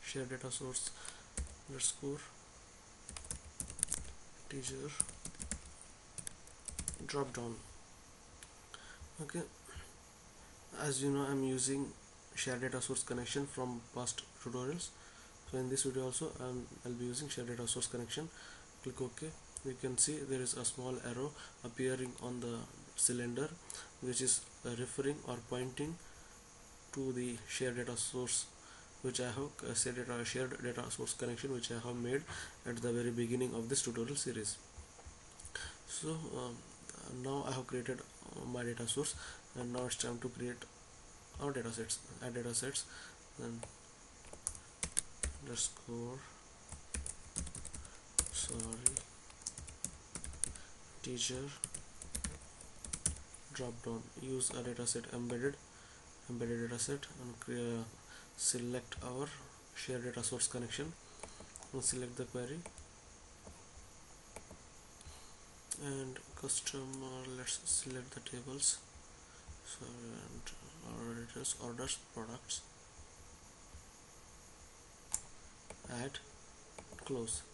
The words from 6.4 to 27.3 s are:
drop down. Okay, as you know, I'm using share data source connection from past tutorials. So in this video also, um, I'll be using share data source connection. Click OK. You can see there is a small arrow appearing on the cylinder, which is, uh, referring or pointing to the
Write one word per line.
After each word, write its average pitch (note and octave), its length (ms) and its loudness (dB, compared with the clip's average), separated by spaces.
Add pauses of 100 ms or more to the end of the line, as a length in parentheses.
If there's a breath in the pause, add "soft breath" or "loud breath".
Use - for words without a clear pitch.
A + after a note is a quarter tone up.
drop C3+ 260 4
down. A#2+ 220 0 (1700 loud breath)
Okay, D#3 200 0 (1400 loud breath)
as C3+ 220 6
you C#3 80 8
know, C#3 120 8
I'm C#3 220 6
using C3 440 6 (480)
share B2+ 220 4
data B2+ 240 4
source C3 220 4
connection B2 440 4
from B2+ 340 2 (140)
past B2 260 2 (220)
tutorials. B2+ 460 2 (640 loud breath)
So C3 60 2
in B2+ 120 4
this C3+ 140 6
video C3 220 4
also, B2+ 340 2
um, B2+ 280 0 (180)
I'll B2 60 0
be B2 140 0
using B2 240 0
share B2 160 0
data A#2+ 220 0
source B2 200 4
connection. B2 420 0 (540 loud breath)
Click B2+ 180 0
OK. C3 260 0 (380)
You C3 160 0
can B2+ 160 4
see D3+ 200 8
there C3+ 240 2
is B2 140 2
a B2 100 0
small B2+ 380 2
arrow B2+ 280 2 (320 loud breath)
appearing B2+ 480 4 (100)
on B2 200 0
the A#2+ 160 0 (380)
cylinder, B2 540 6 (520 loud breath)
which B2 200 4
is, B2+ 200 8 (240)
uh, B2 120 2
referring C3+ 400 4 (100)
or B2 100 2 (120)
pointing C3 460 2 (960 loud breath)
to C3+ 200 4
the B2 260 2 (120)